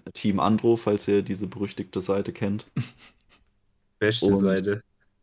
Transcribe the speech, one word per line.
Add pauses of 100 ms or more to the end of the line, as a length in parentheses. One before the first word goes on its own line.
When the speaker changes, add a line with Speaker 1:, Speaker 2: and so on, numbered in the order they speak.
(140)
Speaker 1:
Team
Andro,
falls
ihr
diese
berüchtigte
Seite
kennt. (1300)
Speaker 2:
Beste
Speaker 1:
Und
Speaker 2:
Seite. (400)